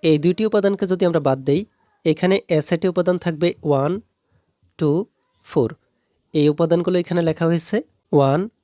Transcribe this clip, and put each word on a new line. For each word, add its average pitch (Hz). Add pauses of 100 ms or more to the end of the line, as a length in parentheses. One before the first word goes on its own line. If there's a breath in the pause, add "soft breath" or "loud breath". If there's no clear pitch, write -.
এই 156
দুইটি 180
উপাদানকে 202
যদি 185
আমরা 165
বাদ 135 (100)
দেই, 151 (440)
এখানে 180 (200)
এ 156
সেটে 170
উপাদান 180
থাকবে 165 (200)
ওয়ান, 143 (880)
টু, 151 (560)
ফোর। 120 (640)
এই 151
উপাদানগুলো 170
এখানে 175
লেখা 160
হয়েছে 170 (380)
ওয়ান 139 (240)